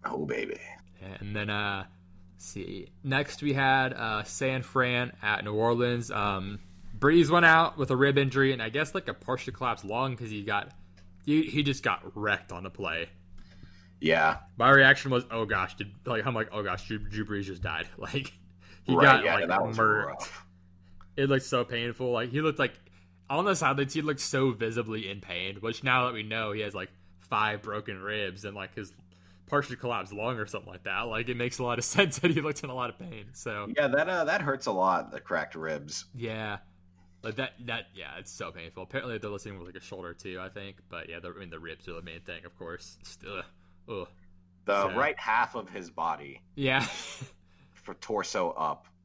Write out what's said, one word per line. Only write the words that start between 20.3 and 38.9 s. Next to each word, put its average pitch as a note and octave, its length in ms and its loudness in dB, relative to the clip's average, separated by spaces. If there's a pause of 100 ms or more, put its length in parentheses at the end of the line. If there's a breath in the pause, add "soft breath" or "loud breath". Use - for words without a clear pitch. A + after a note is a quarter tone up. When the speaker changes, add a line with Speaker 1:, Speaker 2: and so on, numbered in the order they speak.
Speaker 2:
It C#3 120 4
looked C3+ 160 4
so B2 200 0
painful. A#2+ 460 -2
Like, A#2 180 0
he C#3 120 0
looked D3+ 180 0
like, B2+ 140 0 (560 soft breath)
on D#3 140 2
the G3 120 4
sidelines, C#3 380 0
he D#3 80 0
looked D3 200 -2
so C3+ 300 2
visibly A2 580 -4
in G2+ 100 -8
pain, F#2 380 -8
which A2+ 260 -6
now B2+ 220 4
that B2 80 -2
we G#2+ 100 -6
know G#2+ 300 -4
he G#2+ 80 -4
has, G2+ 140 -6
like, F#2+ 140 -8 (300 soft breath)
five G#2+ 440 0
broken G#2 380 -8
ribs G2+ 440 -6
and, G2+ 100 -10
like, F#2+ 200 -12
his G2+ 180 -10 (540 soft breath)
partially C#3 300 -2
collapsed G2+ 360 -6
lung A2+ 240 -4
or G#2+ 80 -4
something F#2+ 260 -12
like F#2 120 -16
that, G2 180 -2
like, A#2 260 -4
it B2 80 -4
makes A#2+ 220 -4
a B2+ 60 -4
lot A#2+ 160 0
of A#2+ 60 -4
<laughs> - 100 0
sense F3+ 240 2
that F3 120 4
he D#3+ 80 2
looked D3 240 -4
in C#3+ 60 -10
a B2+ 60 -8
lot B2 160 -4
of - 80 -18
pain, A#2 340 -14
so. G#2 420 -6
Speaker 1:
Yeah, D3 120 4
that, C#3+ 200 2
uh, F3 180 0
that F#3 160 0
hurts C3+ 260 -2
a A#2 40 0
lot, F#2 400 2
the - 80 -10
cracked D#2+ 360 -4
ribs. D2+ 500 -6 (100)
Speaker 2:
Yeah. A2 420 -6 (640)
Like, A2 140 -6
that, C3 160 -4 (120)
that, A#2 300 -6
yeah, D#2 240 -12
it's - 120 -14
so F2 200 -10
painful. E2+ 320 -12
Apparently B2 340 -6